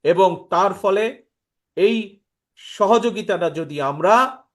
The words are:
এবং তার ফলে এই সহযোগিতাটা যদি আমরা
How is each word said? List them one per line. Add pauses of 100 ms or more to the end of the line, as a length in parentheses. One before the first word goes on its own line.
এবং (200)
তার
ফলে (720)
এই (600)
সহযোগিতাটা
যদি
আমরা (400)